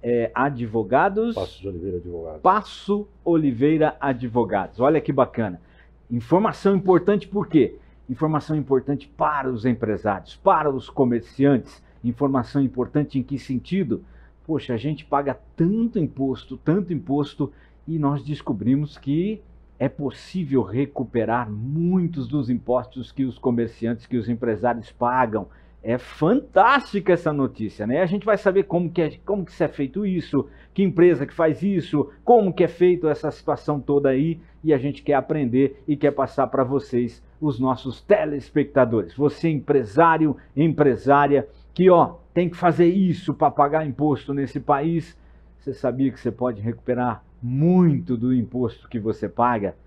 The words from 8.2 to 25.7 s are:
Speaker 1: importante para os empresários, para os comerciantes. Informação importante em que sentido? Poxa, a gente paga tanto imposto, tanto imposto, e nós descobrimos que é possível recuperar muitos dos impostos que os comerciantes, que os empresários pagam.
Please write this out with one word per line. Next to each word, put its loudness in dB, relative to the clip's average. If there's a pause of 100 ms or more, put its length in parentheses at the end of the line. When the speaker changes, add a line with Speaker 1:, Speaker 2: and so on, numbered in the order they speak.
Speaker 1:
importante -2
para -4
os -6
empresários, -2
para 2
os -6
comerciantes. 0 (220)
Informação -2
importante -2
em -2
que -8
sentido? -4 (420)
Poxa, -4
a -2
gente -6
paga -2 (160)
tanto 0
imposto, -4
tanto -2
imposto, -4 (380)
e -6
nós -2
descobrimos -4
que -4 (380)
é -2
possível -4
recuperar -2
muitos -2
dos -4
impostos -4
que -4
os -6
comerciantes, -4
que -4
os -4
empresários -2
pagam. -2 (340)